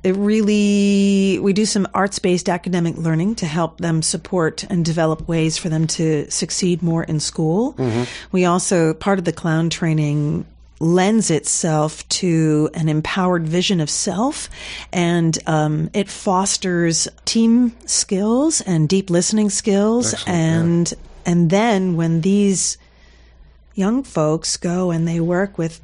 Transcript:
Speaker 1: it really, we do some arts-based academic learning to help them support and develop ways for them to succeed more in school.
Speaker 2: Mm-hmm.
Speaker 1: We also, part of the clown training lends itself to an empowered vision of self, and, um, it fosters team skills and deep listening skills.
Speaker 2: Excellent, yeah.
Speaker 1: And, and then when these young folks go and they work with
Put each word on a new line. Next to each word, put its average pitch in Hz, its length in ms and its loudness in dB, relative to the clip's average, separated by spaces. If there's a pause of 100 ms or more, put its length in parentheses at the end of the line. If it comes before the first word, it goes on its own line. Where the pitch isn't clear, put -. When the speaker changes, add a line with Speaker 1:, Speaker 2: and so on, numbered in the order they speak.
Speaker 1:
it 185 140 2
really, 202 1200 2
we 196 140 2
do 214 100 2
some 202 300 0
arts-based 185 560 0
academic 175 480 -2
learning 165 380 0
to 190 100 -6
help 160 320 -2
them 160 240 -2
support 165 680 -2
and 170 160 0
develop 160 420 0
ways 160 300 0
for 175 140 -4
them 160 160 0
to 156 440 -2
succeed 175 520 -2
more 165 200 0
in 156 160 -4
school. 175 560 -2
Speaker 2:
Mm-hmm. 123 280 0 (280)
Speaker 1:
We 185 140 2
also, 175 480 2
part 196 260 0
of 175 60 -6
the 170 80 0
clown 165 380 0
training 156 760 0 (360)
lends 185 500 2
itself 156 800 -2
to 160 680 2
an 160 140 -2
empowered 165 580 0
vision 175 340 0
of 147 80 -2
self, 220 640 -4 (420)
and, 170 540 0
um, 156 480 0
it 202 160 -2
fosters 180 960 0 (160)
team 233 500 2 (120)
skills 233 760 0
and 160 280 0
deep 196 200 0
listening 202 420 2
skills. 214 640 0
Speaker 2:
Excellent, - 240 -8
yeah. 165 240 2
Speaker 1:
And, 170 340 0 (300)
and 170 260 2
then 190 460 2
when 165 240 0
these 196 560 0 (1000)
young 214 280 0
folks 160 560 -2
go 180 320 -2
and 165 180 0
they 170 120 -2
work 175 360 -2
with 165 280 -6